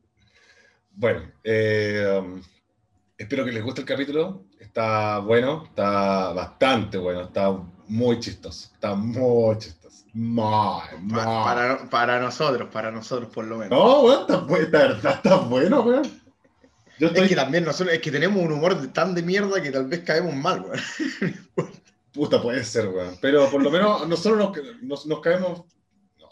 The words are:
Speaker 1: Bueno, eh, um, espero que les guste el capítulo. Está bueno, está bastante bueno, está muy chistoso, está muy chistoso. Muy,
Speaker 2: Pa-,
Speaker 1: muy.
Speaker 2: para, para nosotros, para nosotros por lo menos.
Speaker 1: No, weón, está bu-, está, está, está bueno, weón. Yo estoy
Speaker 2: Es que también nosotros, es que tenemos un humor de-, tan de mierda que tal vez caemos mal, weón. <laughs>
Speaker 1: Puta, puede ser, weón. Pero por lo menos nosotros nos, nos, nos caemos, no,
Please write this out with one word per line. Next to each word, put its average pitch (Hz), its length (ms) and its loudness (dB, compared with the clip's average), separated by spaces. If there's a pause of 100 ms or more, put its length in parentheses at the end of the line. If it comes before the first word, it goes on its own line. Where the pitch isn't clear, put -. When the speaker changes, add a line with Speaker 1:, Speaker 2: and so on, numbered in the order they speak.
(1000)
Speaker 1:
Bueno, 98 300 -2 (140)
eh, 104 760 2
um, 92 200 -12 (760)
espero 120 280 -4
que 123 80 -6
les 110 100 -6
guste 127 160 -8
el 131 80 -10
capítulo. 143 600 -4 (120)
Está 107 600 -2
bueno, 120 440 0
está 98 720 0
bastante 107 640 0
bueno, 90 240 -4
está 98 300 0 (360)
muy 117 320 0
chistoso, - 540 -14
está 104 220 -4
muy 117 640 2
chistoso. - 520 -20
Muy, 117 320 -2
Speaker 2:
Pa-, 107 460 0 (100)
Speaker 1:
muy. 104 240 -6
Speaker 2:
para, 120 640 -2
para 123 300 2
nosotros, 123 500 -2
para 110 220 -6
nosotros 113 420 -8
por 113 120 -8
lo 110 140 -8
menos. 104 100 -8 (100)
Speaker 1:
No, 254 220 8
weón, 254 220 6
está 233 220 0
bu-, 175 120 2
está, 156 340 4
está, 131 200 0
está 185 260 4
bueno, 156 460 2
weón. 247 200 4 (960)
Yo 156 80 4
estoy 170 160 4
Speaker 2:
Es 196 60 6
que 185 80 4
también 143 260 0
nosotros, 165 320 0
es 165 60 -2
que 151 100 -6
tenemos 175 320 2
un 160 80 0
humor 160 300 0
de-, 131 80 -8
tan 175 260 -2
de 175 80 -2
mierda 196 380 0
que 143 100 -6
tal 131 160 -2
vez - 140 -6
caemos 165 340 -2
mal, 165 300 -2
weón. - 1080 -6
<laughs> - 400 -20
Speaker 1:
Puta, 143 300 0
puede 120 240 -2
ser, 107 240 -2
weón. 90 320 -6
Pero 139 280 4
por 143 140 0
lo 143 80 2
menos 190 340 2
nosotros 170 320 0
nos, 147 460 -4
nos, 139 220 -10
nos 151 160 -4
caemos, 175 420 -2 (560)
no, - 120 -20